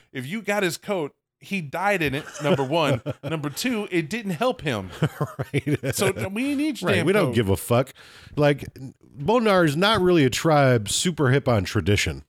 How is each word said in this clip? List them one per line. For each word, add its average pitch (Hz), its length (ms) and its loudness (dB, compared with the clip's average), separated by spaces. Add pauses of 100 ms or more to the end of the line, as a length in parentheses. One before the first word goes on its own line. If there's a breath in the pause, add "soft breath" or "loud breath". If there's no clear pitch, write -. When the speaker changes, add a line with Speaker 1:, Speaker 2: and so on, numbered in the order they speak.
(120 soft breath)
Speaker 1:
"If 131 160 -8
you 208 160 -6
got 202 180 -2
his 180 160 -2
coat, 175 360 -4 (260)
he 190 220 -6
died 170 420 -2
in 135 100 0
it, 151 120 -4 (180)
number 143 200 2
one. 139 380 0 (120)
Speaker 2:
<laughs> - 100 -18
Speaker 1:
Number 147 260 -6
two, 214 400 -4
it 170 200 -2
didn't 202 240 -6
help 240 280 -2
him." 107 340 -4
Speaker 2:
<laughs> - 40 -8 (540)
Right. 139 420 -2
Speaker 1:
So 185 160 0 (180)
we 254 260 -4
need 285 260 -4
your 175 80 -2
Speaker 2:
Right, - 80 2
Speaker 1:
damn 170 100 0
Speaker 2:
we 190 60 2
don't 196 140 2
Speaker 1:
coat. 123 80 -2
Speaker 2:
give 107 140 2
a 95 80 2
fuck. - 340 0 (440 loud breath)
Like, 147 300 2 (360)
Bone 208 440 -2
Gnawer 185 200 6
is 143 120 2
not 202 240 2
really 180 240 6
a 127 40 6
tribe 131 600 4
super 151 420 0
hip 135 160 2
on 110 160 4
tradition. 87 640 0